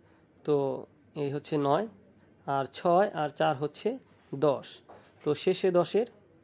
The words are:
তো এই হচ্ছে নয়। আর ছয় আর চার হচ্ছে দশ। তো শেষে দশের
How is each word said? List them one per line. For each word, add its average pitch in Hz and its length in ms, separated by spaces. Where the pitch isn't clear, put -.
তো 135 420
এই 143 160
হচ্ছে 147 260
নয়। 151 320
আর 139 180
ছয় 185 500
আর 151 160
চার 156 260
হচ্ছে 147 420
দশ। 139 460
তো 147 100
শেষে 185 360
দশের 180 360